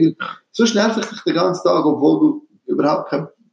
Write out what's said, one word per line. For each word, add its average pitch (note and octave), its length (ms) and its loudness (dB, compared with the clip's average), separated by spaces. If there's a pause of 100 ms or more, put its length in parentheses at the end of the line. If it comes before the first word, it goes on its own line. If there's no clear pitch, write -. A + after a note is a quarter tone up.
weil D#3+ 160 2 (360)
sonst A3+ 220 0
nervt A3 240 0 (120)
dich - 120 -16
den D#3 120 -2
ganzen F3+ 300 -2
Tag, - 220 2
obwohl D3 340 2
du - 260 0 (200)
überhaupt - 420 -2
keinen D#3 200 -4 (240)